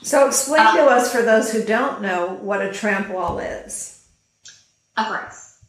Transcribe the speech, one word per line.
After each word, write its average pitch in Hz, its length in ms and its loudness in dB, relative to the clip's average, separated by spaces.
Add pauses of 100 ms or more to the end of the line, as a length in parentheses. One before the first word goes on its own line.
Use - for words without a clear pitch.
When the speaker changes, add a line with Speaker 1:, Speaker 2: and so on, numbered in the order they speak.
Speaker 1:
So 277 260 2
explain - 400 2
Speaker 2:
Um, - 100 4
Speaker 1:
to 302 80 6
us, 247 260 4
for 240 100 0
those 220 300 2
who 214 120 -2
don't 233 380 -2
know, 185 400 -4
what 202 200 -4
a 196 120 -6
tramp 208 360 -4
wall 185 300 -4
is. - 520 -12 (1040)
Speaker 2:
Of 220 100 -2
course. - 500 -12 (120)